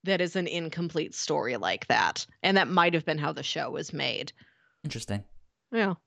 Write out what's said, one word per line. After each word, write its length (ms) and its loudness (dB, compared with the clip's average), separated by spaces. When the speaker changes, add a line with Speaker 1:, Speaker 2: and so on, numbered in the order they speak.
Speaker 1:
that 160 2
is 160 0
an 100 0
incomplete 680 -4
story 420 -2
like 320 -2
that. 360 2
And 140 4
that 120 6
might 260 6
have 100 2
been 140 0
how 140 -2
the 100 -8
show 280 -4
was 220 -6
made. 400 -4
Speaker 2:
Interesting. 400 -6
Speaker 1:
Yeah. 220 2